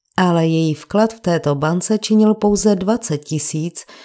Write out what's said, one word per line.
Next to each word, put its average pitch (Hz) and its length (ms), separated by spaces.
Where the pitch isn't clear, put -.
Ale 170 300
její 160 280
vklad 220 400
v - 60
této 151 340
bance 175 440
činil 214 360
pouze 208 420
dvacet 185 420
tisíc, 156 640